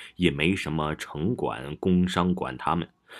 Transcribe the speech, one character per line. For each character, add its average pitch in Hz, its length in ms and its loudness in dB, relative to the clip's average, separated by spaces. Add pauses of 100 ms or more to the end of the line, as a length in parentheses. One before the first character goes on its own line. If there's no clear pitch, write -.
(140)
也 87 160 4
没 76 240 2
什 92 180 -4
么 76 220 0
城 82 400 -4
管、 67 420 -6
工 90 300 4
商 90 260 2
管 65 240 -4
他 80 200 0
们， 85 120 -4 (320)